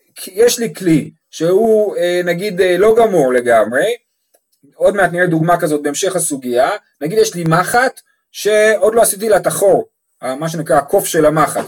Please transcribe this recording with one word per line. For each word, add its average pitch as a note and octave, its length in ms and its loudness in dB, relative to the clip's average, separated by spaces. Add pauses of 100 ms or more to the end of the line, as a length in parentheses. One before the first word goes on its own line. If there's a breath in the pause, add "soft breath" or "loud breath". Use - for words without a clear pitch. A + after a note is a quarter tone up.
(260)
יש A3+ 320 0
לי G3+ 160 -6
כלי E3 360 0 (200)
שהוא, G3+ 680 0
אה, F3 280 0
נגיד, F3 360 -4
אה, F3+ 180 2
לא A3 180 4
גמור F3+ 360 2
לגמרי, A#2+ 600 0 (800)
עוד G3 220 0
מעט F3 160 0
נראה F3+ 140 0
דוגמה E3 340 0
כזאת D3+ 220 -2
בהמשך F3 340 -4
הסוגיה, C3 540 -2 (300)
נגיד F#3 180 -2
יש G#3+ 160 0
לי E3+ 100 -6
מחט F#3 560 0 (320)
שעוד G#3+ 640 2
לא A3+ 80 4
עשיתי G3+ 260 -2
לה G#3 80 4
את F3 100 -2
החור, E3 420 0 (360)
ה-, C3 100 -6
מה D#3 140 -6
שנקרא D#3+ 280 -2
הקוף F#3+ 300 0
של D#3 200 2
המחט, D3+ 420 0